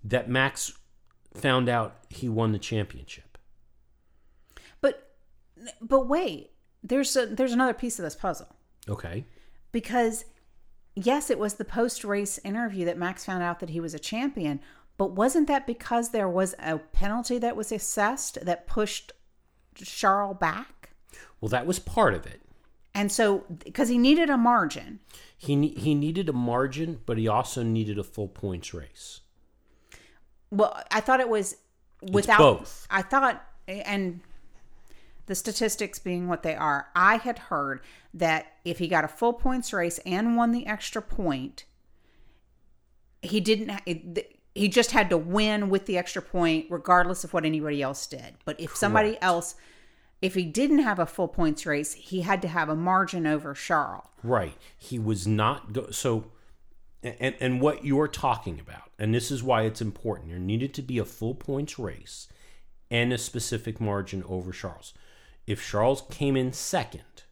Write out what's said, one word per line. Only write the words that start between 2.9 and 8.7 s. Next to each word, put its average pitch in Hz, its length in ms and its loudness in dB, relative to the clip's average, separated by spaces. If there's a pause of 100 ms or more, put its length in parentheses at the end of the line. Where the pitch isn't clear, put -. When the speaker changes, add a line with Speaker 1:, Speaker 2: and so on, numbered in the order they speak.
Speaker 2:
But, - 340 0 (680)
but 262 260 4
wait, 277 440 0 (320)
there's 262 320 0
a, 247 100 4
there's 226 260 0
another 247 220 2
piece 240 260 -6
of 180 40 -6
this 156 120 -8
puzzle. - 400 -6 (320)